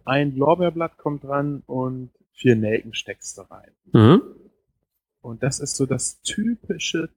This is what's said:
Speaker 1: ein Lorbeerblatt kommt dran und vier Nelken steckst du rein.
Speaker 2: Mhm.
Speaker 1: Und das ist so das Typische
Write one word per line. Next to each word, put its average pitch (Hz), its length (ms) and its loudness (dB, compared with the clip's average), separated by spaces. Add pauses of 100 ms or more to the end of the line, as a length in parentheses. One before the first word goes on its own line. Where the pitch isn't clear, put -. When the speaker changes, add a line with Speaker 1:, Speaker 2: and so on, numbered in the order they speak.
Speaker 1:
ein 139 300 0
Lorbeerblatt 165 600 0
kommt 147 260 -6
dran 143 420 -4
und 127 460 -6 (200)
vier 123 240 4
Nelken 110 380 -2
steckst - 440 -12
du 98 40 -18
rein. - 300 -20 (200)
Speaker 2:
Mhm. 123 300 8 (1000)
Speaker 1:
Und 117 220 -12
das 135 160 -2
ist 143 160 -8
so 139 100 0
das - 360 -6
Typische 190 960 -6